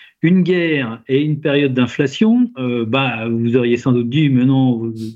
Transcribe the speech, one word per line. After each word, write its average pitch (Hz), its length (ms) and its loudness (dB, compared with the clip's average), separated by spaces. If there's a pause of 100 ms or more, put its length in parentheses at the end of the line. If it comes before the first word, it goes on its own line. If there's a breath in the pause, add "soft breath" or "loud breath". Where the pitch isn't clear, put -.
(220 loud breath)
une 180 220 4
guerre 156 640 -2
et 135 140 2
une 151 180 -2
période 143 340 0
d'inflation, 220 840 0
euh, 120 280 -4
bah, 120 440 -2
vous 117 260 0
auriez 120 220 2
sans 123 160 0
doute 120 160 0
dit, 147 180 0
mais 127 160 2
non, 131 340 2
vous, 113 140 -6 (240)